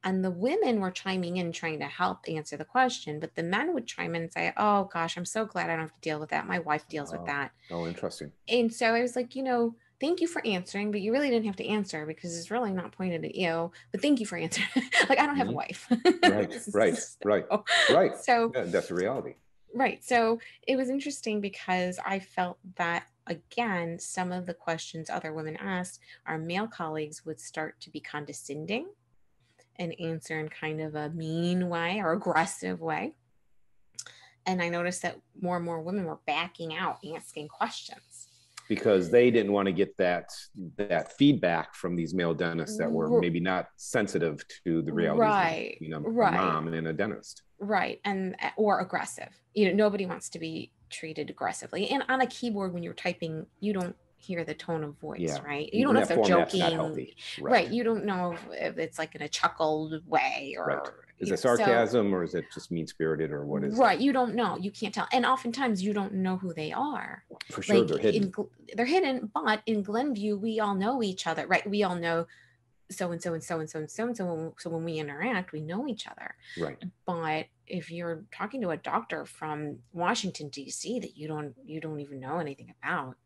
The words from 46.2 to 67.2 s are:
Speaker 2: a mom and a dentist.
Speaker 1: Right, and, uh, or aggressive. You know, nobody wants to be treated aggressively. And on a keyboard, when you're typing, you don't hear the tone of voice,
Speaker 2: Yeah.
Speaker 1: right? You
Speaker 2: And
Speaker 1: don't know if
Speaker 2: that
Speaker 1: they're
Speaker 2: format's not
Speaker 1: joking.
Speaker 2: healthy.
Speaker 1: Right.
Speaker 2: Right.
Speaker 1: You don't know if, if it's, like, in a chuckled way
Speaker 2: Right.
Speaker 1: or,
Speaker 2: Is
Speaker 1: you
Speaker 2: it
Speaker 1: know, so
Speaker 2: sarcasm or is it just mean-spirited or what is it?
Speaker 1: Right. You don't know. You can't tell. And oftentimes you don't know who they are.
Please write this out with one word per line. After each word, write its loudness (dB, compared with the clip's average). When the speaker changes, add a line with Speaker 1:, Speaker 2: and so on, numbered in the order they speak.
Speaker 2:
a 2
mom 2
and -2
a 0
dentist. -4
Speaker 1:
Right, 0
and, -2
uh, -2
or 4
aggressive. -6
You 6
know, 2
nobody 4
wants -8
to -12
be -8
treated -8
aggressively. -4
And 0
on 2
a 4
keyboard, -4
when -4
you're -8
typing, -4
you -2
don't -2
hear -6
the -6
tone -4
of -10
voice, -8
Speaker 2:
Yeah. 0
Speaker 1:
right? -6
You 4
Speaker 2:
And 8
Speaker 1:
don't 6
know 8
if 2
Speaker 2:
that 2
Speaker 1:
they're 8
Speaker 2:
format's 6
not 4
Speaker 1:
joking. 0
Speaker 2:
healthy. -4
Speaker 1:
Right. 2
Speaker 2:
Right. 6
Speaker 1:
You 0
don't 0
know 0
if, -10
if -4
it's, -4
like, -4
in -10
a -6
chuckled 0
way 0
Speaker 2:
Right. 0
Speaker 1:
or, -8
Speaker 2:
Is -4
Speaker 1:
you 2
Speaker 2:
it 0
Speaker 1:
know, -
so 4
Speaker 2:
sarcasm 6
or 2
is -4
it -2
just -12
mean-spirited 0
or -4
what -2
is -2
it? 4
Speaker 1:
Right. 6
You 4
don't 0
know. 0
You -6
can't -8
tell. -2
And 4
oftentimes 0
you 0
don't -2
know 0
who -6
they -6
are. -6